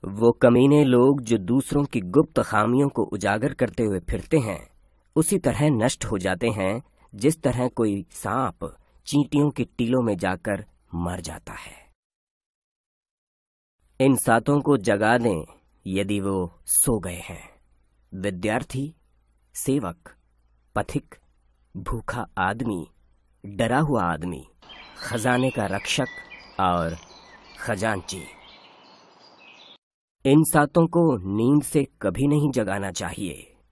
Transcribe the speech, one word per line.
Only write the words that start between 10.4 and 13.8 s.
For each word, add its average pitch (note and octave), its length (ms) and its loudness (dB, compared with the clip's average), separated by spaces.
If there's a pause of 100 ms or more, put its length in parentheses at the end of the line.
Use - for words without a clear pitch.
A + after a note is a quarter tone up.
मर F2 240 -4
जाता E2+ 340 -14
है। - 380 -20 (2000)